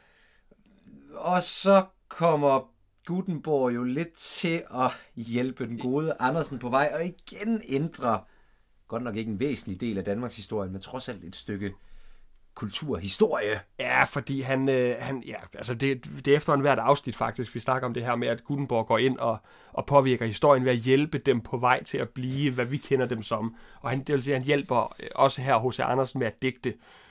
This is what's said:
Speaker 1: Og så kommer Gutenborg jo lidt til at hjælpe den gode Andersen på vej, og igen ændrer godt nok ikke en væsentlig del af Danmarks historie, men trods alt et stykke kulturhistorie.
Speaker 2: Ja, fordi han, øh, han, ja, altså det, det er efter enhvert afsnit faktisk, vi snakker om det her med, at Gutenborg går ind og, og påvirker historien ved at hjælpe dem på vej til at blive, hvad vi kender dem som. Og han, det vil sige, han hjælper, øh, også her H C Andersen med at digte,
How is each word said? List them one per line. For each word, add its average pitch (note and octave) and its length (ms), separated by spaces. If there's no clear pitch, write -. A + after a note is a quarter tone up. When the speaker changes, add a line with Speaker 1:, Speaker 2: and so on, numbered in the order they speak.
Speaker 1:
Og F3+ 280
så F#3+ 420
kommer C#3+ 640
Gutenborg D#3 680
jo A#2+ 100
lidt C#3+ 300
til - 480
at B2+ 160
hjælpe A#2+ 500
den A#2 120
gode C#3+ 400
Andersen C#3+ 400
på B2 100
vej, C#3 260
og D#3+ 100
igen G3+ 640
ændrer C3+ 500
godt A#2 140
nok A#2 140
ikke A2+ 140
en G2+ 100
væsentlig A#2+ 400
del A2+ 180
af F#2+ 60
Danmarks A2+ 320
historie, G2+ 340
men F#2+ 100
trods - 280
alt G#2 160
et F2+ 120
stykke G2+ 360
kulturhistorie. A2 1080
Speaker 2:
Ja, B2+ 260
fordi C3+ 360
han, C3 280
øh, B2 320
han, C3+ 260
ja, G#2+ 100
altså A#2+ 200
det, C3+ 300
det C#3 80
er C#3+ 40
efter D3+ 160
enhvert C#3 260
afsnit B2+ 380
faktisk, A#2 380
vi A#2+ 60
snakker B2+ 280
om A#2+ 60
det A#2 100
her A#2+ 120
med, A#2+ 120
at A#2 160
Gutenborg C3 420
går A2+ 120
ind B2 200
og, A#2 200
og - 140
påvirker C3 400
historien C3 380
ved B2+ 80
at B2 60
hjælpe C3+ 400
dem B2 220
på - 160
vej B2 280
til - 140
at B2+ 100
blive, C3 440
hvad B2 120
vi B2+ 120
kender B2+ 300
dem A#2+ 160
som. A2+ 340
Og A#2+ 100
han, C3 140
det D3 100
vil C3+ 80
sige, C#3 120
han B2+ 100
hjælper, C3+ 580
øh, - 120
også C3 280
her B2+ 260
H A#2+ 40
C - 80
Andersen B2+ 380
med B2 80
at - 160
digte, B2+ 320